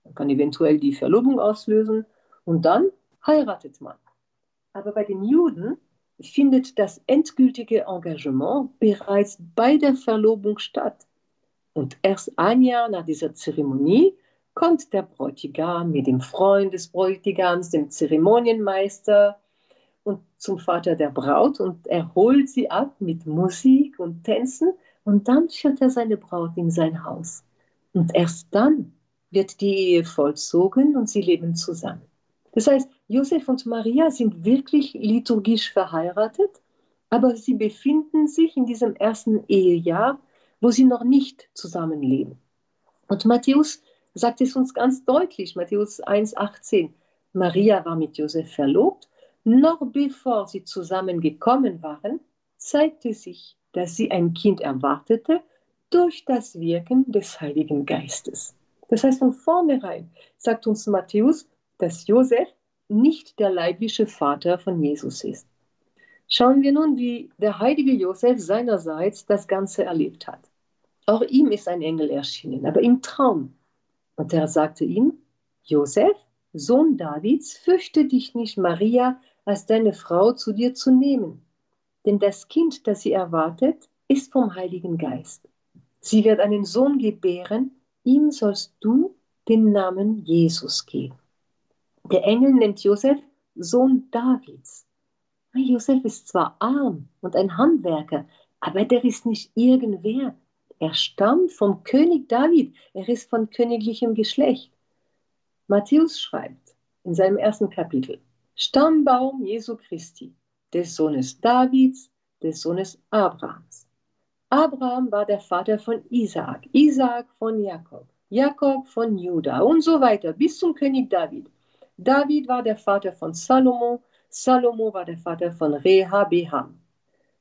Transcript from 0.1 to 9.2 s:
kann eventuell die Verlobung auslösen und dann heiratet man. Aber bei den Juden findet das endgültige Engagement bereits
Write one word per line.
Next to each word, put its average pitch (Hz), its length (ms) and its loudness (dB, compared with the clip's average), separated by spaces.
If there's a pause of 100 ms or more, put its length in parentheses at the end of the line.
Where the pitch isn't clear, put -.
kann 143 160 -4
eventuell 151 480 2
die 139 160 -2
Verlobung 240 460 2
auslösen 220 680 0 (380)
und 165 200 0
dann 214 220 4 (400)
heiratet 262 540 -2
man. - 160 -20 (760)
Aber 202 200 -10
bei 214 120 -2
den 196 200 -6
Juden 254 520 2 (440)
findet 262 580 2
das 196 280 -4
endgültige 254 800 0
Engagement 170 920 -4
bereits 202 600 0 (160)